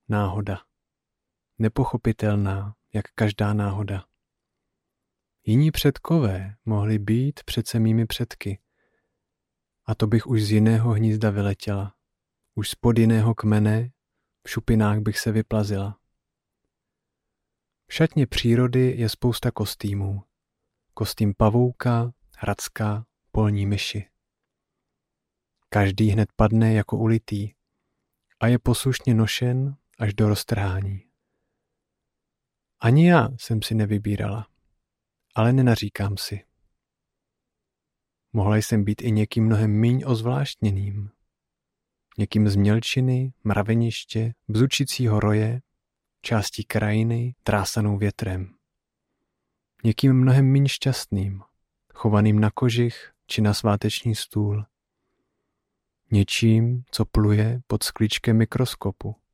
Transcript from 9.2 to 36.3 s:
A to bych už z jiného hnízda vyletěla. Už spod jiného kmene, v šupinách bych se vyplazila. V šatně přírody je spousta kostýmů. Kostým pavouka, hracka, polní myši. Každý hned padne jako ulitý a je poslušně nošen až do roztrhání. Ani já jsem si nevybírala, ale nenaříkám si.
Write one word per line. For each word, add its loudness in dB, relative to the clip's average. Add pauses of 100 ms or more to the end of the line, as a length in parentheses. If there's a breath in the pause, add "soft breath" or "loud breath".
A -2
to -2
bych 0
už 0
z -2
jiného 4
hnízda 0
vyletěla. -4 (600)
Už -6
spod 0
jiného 4
kmene, 0 (560)
v -14
šupinách 0
bych -4
se -2
vyplazila. -2 (1900)
V -16
šatně 2
přírody 2
je -2
spousta -2
kostýmů. -6 (720)
Kostým -2
pavouka, 0 (260)
hracka, -6 (260)
polní 0
myši. -4 (1700)
Každý 2
hned 0
padne 2
jako -2
ulitý -2 (880)
a 0
je 4
poslušně 0
nošen 0 (220)
až -2
do 2
roztrhání. -4 (1700)
Ani 6
já 4
jsem -4
si -4
nevybírala, -2 (880)
ale 2
nenaříkám 0
si. -10 (1900)